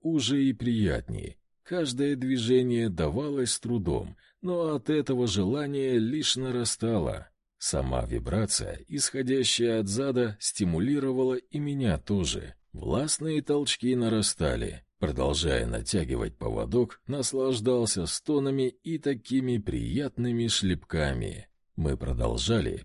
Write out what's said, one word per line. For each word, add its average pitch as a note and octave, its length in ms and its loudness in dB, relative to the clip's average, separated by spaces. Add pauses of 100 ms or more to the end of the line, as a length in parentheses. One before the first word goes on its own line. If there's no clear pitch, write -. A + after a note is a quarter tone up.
уже C#3 440 2
и C3+ 80 4
приятнее. G2 840 0 (260)
Каждое C#3+ 500 0
движение B2 760 2
давалось A#2+ 680 0
с - 60 -6
трудом, F2 560 -2 (240)
но E3+ 340 0
от C3+ 160 -2
этого C3+ 360 2
желание C3 720 0
лишь B2+ 380 0
нарастало. A#2 920 -2 (300)
Сама B1+ 460 0
вибрация, F2 840 -2
исходящая B2+ 920 0
от G2+ 80 -2
зада, A#2+ 500 0
стимулировала C3 960 0
и - 240 -6
меня C#3 400 0
тоже. - 560 -2 (180)
Властные D3+ 680 -2
толчки C#3+ 520 0
нарастали. G#2 920 0 (140)
Продолжая C2+ 680 0
натягивать B1 720 -2
поводок, A2+ 680 0
наслаждался B2 1000 0
стонами C3+ 640 0
и D#3+ 300 -6
такими B2+ 600 0
приятными A#2+ 880 -2
шлепками. D2+ 1000 -2 (280)
Мы D2 200 0
продолжали, B1+ 880 0